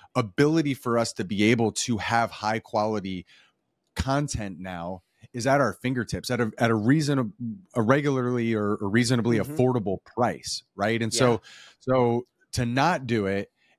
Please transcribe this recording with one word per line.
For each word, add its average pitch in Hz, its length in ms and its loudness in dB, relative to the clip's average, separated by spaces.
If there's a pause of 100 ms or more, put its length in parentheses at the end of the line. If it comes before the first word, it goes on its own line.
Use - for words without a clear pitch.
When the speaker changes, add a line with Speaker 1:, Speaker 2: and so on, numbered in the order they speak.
(160)
Speaker 1:
ability 143 580 2
for 120 240 -2
us 113 160 0
to 113 100 -6
be 101 200 -2
able 113 280 4
to 113 280 -4
have 117 320 0
high 107 260 -4
quality 107 720 -4 (680)
content 131 640 -4
now 90 440 -10 (280)
is 117 140 -8
at 139 160 4
our 110 120 0
fingertips 123 580 -6
at 120 100 0
a, 110 160 -2
at 117 140 2
a 113 40 4
reasonable, 135 560 2 (440)
a 117 80 2
regularly 123 720 2
or, 104 220 0
or 101 120 -4
reasonably 117 480 2
Speaker 2:
Mm-hmm. 95 160 -4
Speaker 1:
affordable 120 500 0
price, - 600 -4 (120)
right? 110 240 0
And 110 140 -2
Speaker 2:
Yeah. - 60 -2
Speaker 1:
so, 120 220 4 (400)
so 120 460 2 (260)
to 123 120 0
not 135 400 0
do 113 220 0
it 98 240 -4 (280)